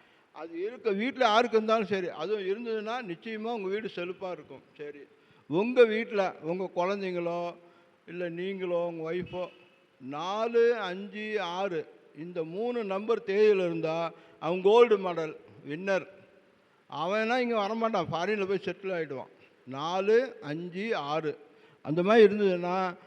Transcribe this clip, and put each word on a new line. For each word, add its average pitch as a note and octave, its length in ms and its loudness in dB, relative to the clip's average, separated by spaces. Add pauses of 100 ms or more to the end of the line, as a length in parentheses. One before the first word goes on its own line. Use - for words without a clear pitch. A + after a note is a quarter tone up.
(320)
அது E3 300 -10
இருக்க A#3 280 -4
வீட்ல A#3 340 0
யாருக்கு A3 320 4
இருந்தாலும் A3 300 2
சரி, F#3 220 -2
அதுவும் F#3+ 360 -4
இருந்ததுன்னா A3 460 -4
நிச்சயமா A3+ 460 -8
உங்க G#3+ 320 -6
வீடு G3 260 -4
செழிப்பா F3+ 380 -8
இருக்கும். C#3+ 300 -14 (140)
சரி, D3 220 -14 (500)
உங்க A#3 360 6
வீட்ல A3 560 2
உங்க F3+ 360 -4
குழந்தைங்களோ, F3 800 -2 (500)
இல்ல F3 220 -8
நீங்களோ, F3 580 -4
உங்க E3 260 -6
ஒய்ஃபோ, F3+ 360 -6 (520)
நாலு, A3 760 2
அஞ்சு, G#3 680 -6
ஆறு F3 440 -4 (300)
இந்த E3+ 280 -8
மூணு A3+ 400 -4
நம்பர் G#3+ 380 -2
தேதியில G3+ 420 4
இருந்தா, E3 480 -2 (280)
அவன் F3 220 -2
கோல்டு G#3+ 360 8
மெடல் E3 380 -4 (320)
வின்னர். F3+ 380 -2 (840)
அவன்னா G#3+ 460 -2
இங்க A#3+ 200 0
வரமாட்டான், G#3+ 560 0
ஃபாரின்ல F#3+ 340 -2
போய் F#3+ 120 -2
செட்டில் F#3+ 380 -6
ஆயிடுவான். C#3+ 320 -8 (360)
நாலு, F#3+ 800 0
அஞ்சு, F3 540 -6
ஆறு D3+ 500 -4 (360)
அந்த D#3+ 200 0
மாதிரி G#3 320 8
இருந்ததுன்னா, F#3 600 0 (120)